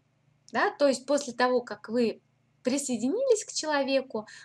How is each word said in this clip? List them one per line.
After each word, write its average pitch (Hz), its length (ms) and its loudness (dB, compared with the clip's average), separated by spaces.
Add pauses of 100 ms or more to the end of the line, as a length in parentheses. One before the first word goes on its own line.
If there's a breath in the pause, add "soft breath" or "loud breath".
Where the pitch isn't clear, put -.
(540)
Да? 311 180 2
То 294 160 2
есть 247 180 0
после 277 280 -2
того, 247 280 2
как 214 280 -12
вы 226 320 0 (420)
присоединились 285 800 0
к - 80 -14
человеку, 269 720 -2 (180 loud breath)